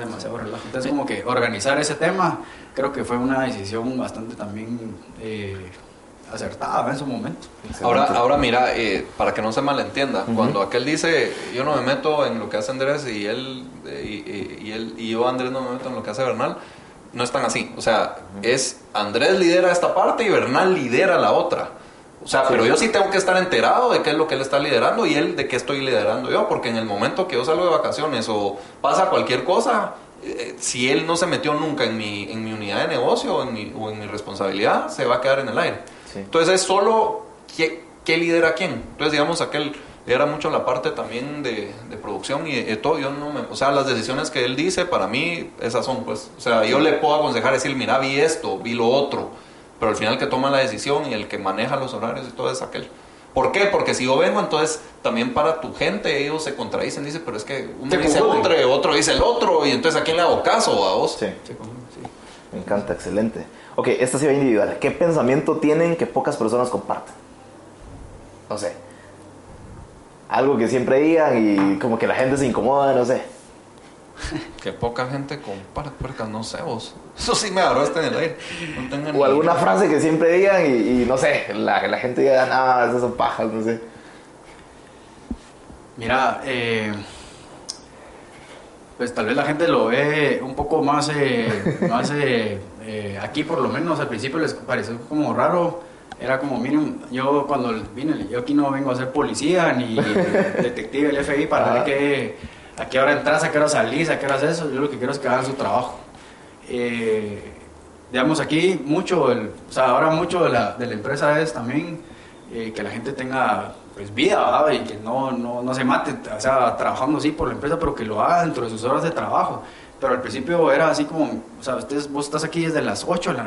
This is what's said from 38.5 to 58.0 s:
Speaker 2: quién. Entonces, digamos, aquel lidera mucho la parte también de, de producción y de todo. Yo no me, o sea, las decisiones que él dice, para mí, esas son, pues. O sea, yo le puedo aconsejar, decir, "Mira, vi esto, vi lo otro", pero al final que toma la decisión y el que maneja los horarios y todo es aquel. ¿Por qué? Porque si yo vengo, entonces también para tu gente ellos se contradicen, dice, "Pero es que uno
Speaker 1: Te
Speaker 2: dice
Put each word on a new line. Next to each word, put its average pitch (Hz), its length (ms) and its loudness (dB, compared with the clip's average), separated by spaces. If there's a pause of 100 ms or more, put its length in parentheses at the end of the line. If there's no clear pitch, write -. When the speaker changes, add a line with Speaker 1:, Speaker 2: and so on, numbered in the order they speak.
Speaker 2:
quién. 180 180 -2
Entonces, 151 400 -4
digamos, 151 280 2
aquel 143 360 -4 (280)
lidera 131 220 2
mucho 151 240 -2
la 120 140 0
parte 127 260 0
también 127 540 -6
de, 107 280 -6 (160)
de 110 80 -14
producción 143 520 -6
y 123 140 -2
de 110 140 -2
todo. 151 220 0
Yo 139 120 -4
no 147 200 -8
me, 135 120 -6
o 110 120 -10
sea, 135 160 2
las 139 160 2
decisiones 127 440 -2
que 123 140 -2
él 127 120 -2
dice, 175 300 0
para 107 200 0
mí, 165 440 -4 (100)
esas 113 260 -2
son, 123 180 -4
pues. - 320 -8
O - 40 -16
sea, 113 240 4
yo 123 160 4
le 156 140 4
puedo 185 200 2
aconsejar, 131 380 2
decir, 135 240 0
"Mira, 120 220 2
vi 135 200 0
esto, 123 400 0
vi 117 160 -6
lo 117 140 2
otro", 139 400 2 (500)
pero 110 120 2
al 101 60 0
final 110 220 0
que - 80 -2
toma 139 240 0
la 139 80 4
decisión 135 520 0
y 113 40 -4
el 101 140 -6
que 104 100 -8
maneja 104 380 -2
los 131 180 -4
horarios 117 320 -6
y 117 60 -14
todo 131 180 -2
es 127 120 -6
aquel. - 260 -8 (460)
¿Por 123 180 2
qué? 202 140 4
Porque 165 280 2
si 127 120 -2
yo 135 100 4
vengo, 196 240 4
entonces 156 400 0 (220)
también 120 320 0
para 160 260 2
tu - 140 -10
gente 160 500 0
ellos 156 180 -2
se 180 140 -4
contradicen, 123 480 -4
dice, 156 160 -8
"Pero - 160 -8
es - 80 -8
que - 240 -8 (100)
uno 131 120 -6
Speaker 1:
Te - 80 2
Speaker 2:
dice 151 200 4